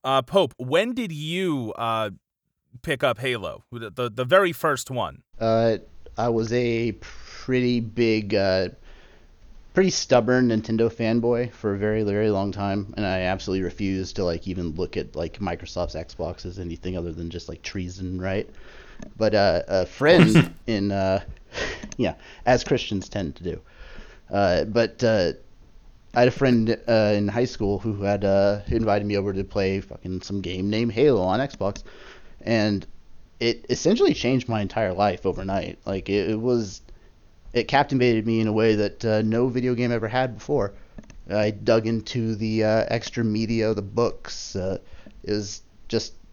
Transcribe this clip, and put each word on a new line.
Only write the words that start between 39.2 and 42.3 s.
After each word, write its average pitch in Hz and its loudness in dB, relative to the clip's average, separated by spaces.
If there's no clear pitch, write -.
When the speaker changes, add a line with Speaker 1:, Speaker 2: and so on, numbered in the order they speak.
Speaker 2:
no 117 2
video 123 0
game 120 0
ever 113 -2
had 123 0
before. 107 -2
I 107 2
dug 107 2
into 113 -2